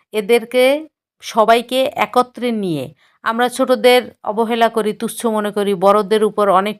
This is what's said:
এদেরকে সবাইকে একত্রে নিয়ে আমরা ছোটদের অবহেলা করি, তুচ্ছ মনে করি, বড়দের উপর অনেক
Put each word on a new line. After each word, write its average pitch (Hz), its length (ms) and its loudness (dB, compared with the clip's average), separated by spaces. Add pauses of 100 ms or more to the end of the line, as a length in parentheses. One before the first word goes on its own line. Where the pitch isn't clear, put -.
(140)
এদেরকে 226 500 0 (580)
সবাইকে 233 580 2 (160)
একত্রে 247 560 -2
নিয়ে 180 320 -4 (400)
আমরা 226 240 -2
ছোটদের 247 540 2 (220)
অবহেলা 226 440 0
করি, 220 260 -2
তুচ্ছ 214 320 -10
মনে 214 240 -2
করি, 202 240 -2
বড়দের 202 500 2
উপর 208 260 0
অনেক 196 300 0